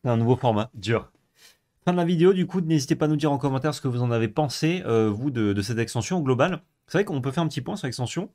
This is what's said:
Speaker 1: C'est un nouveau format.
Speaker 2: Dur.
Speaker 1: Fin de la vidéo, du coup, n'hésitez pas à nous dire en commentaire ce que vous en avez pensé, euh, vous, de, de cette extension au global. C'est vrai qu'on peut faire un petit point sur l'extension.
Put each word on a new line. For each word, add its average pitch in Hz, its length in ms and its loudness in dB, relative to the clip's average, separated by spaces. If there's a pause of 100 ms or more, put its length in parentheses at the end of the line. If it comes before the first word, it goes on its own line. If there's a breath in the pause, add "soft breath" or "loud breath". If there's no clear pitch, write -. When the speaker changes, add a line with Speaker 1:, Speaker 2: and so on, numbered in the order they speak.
Speaker 1:
C'est 127 80 0
un 117 60 4
nouveau 117 200 4
format. 113 360 0
Speaker 2:
Dur. 107 380 -4 (720 soft breath)
Speaker 1:
Fin 180 80 0
de 180 60 0
la 175 80 2
vidéo, 180 260 6
du 185 140 2
coup, 185 160 -2
n'hésitez 156 340 2
pas 156 80 0
à 151 40 2
nous 151 80 2
dire 147 140 0
en 143 60 0
commentaire 135 380 -2
ce - 80 -12
que 135 60 -2
vous 123 140 -2
en 120 80 0
avez 113 180 2
pensé, 156 580 -2
euh, 110 240 4
vous, 120 200 -2
de, 110 220 0
de 101 100 0
cette 113 160 -4
extension 117 400 -2
au 160 40 0
global. 135 400 2 (240)
C'est - 120 -4
vrai 202 60 2
qu'on 156 160 -4
peut 135 120 -4
faire 170 100 -2
un 156 60 0
petit 151 120 -6
point 185 160 -6
sur 165 100 -8
l'extension. 127 480 -6